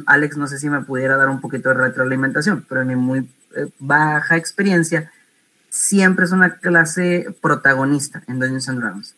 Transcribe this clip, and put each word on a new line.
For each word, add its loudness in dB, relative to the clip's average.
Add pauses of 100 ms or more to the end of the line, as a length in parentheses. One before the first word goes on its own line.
Alex, 2
no -4
sé -8
si -6
me -2
pudiera 0
dar 4
un -2
poquito -8
de 4
retroalimentación, -2
pero -2
en -4
mi -2
muy, -2 (280)
eh, -4 (100)
baja 0
experiencia, -2 (580)
siempre 2
es 0
una 4
clase 2
protagonista 0
en -6
Dungeons -4
and -4
Dragons, -8